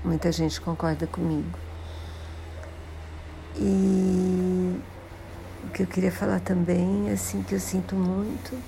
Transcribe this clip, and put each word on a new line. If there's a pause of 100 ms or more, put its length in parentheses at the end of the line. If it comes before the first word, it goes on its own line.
muita
gente
concorda
comigo. (2000)
E (840)
o
que
eu
queria
falar
também,
assim,
que
eu
sinto
muito